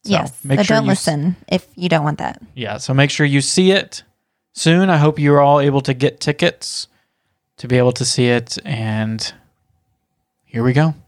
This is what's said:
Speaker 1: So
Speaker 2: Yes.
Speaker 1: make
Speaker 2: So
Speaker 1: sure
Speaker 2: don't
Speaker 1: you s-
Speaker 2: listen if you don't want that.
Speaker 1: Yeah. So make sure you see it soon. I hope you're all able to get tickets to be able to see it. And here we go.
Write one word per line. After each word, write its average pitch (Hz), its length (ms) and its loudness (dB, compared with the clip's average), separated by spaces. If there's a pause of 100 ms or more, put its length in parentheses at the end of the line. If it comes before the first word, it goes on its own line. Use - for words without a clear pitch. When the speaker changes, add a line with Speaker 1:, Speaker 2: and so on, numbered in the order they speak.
Speaker 1:
So 202 80 -4
Speaker 2:
Yes. - 320 -4
Speaker 1:
make 139 140 0
Speaker 2:
So 202 40 2
Speaker 1:
sure 220 140 2
Speaker 2:
don't 143 80 0
Speaker 1:
you 135 80 2
s- - 140 -4
Speaker 2:
listen 160 280 -2 (140)
if 185 260 -4
you 175 140 -4
don't 156 160 0
want 151 140 -4
that. - 220 -8 (140)
Speaker 1:
Yeah. 107 220 -8
So - 160 -4
make 139 180 4
sure 151 140 0
you 139 160 2
see 185 300 2
it - 320 -4 (500)
soon. 180 360 2
I 170 60 4
hope 151 240 2
you're 143 220 4
all 143 180 4
able 139 220 2
to 135 120 -2
get 127 280 -2
tickets - 680 -4 (720)
to 123 100 -14
be 123 100 0
able 123 140 2
to 123 140 -6
see 123 240 0
it. 120 340 -2
And 110 720 -6 (1120)
here 117 180 -6
we 123 80 2
go. 151 240 2 (120)